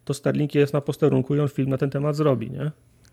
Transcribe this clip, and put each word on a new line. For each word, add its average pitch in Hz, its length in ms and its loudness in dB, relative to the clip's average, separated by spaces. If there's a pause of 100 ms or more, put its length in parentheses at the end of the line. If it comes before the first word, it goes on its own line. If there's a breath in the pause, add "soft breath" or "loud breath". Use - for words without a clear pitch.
to 143 80 -4
Sterling 143 420 -2
jest 143 180 4
na 143 80 0
posterunku 139 540 0
i 147 40 2
on 147 80 2
film 135 220 -2
na 135 80 0
ten 143 120 -2
temat 143 260 -2
zrobi, 135 360 0
nie? 151 200 -6 (420)